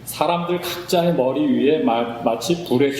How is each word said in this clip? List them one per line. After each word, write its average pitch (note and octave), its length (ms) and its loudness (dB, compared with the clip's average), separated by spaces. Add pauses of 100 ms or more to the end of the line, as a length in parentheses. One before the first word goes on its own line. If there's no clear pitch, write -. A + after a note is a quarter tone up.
사람들 F3 560 -2
각자의 F3 540 0
머리 C3+ 300 0
위에 C3 340 2
마-, A#2 440 0
마치 A#2+ 420 0
불의 C3+ 340 2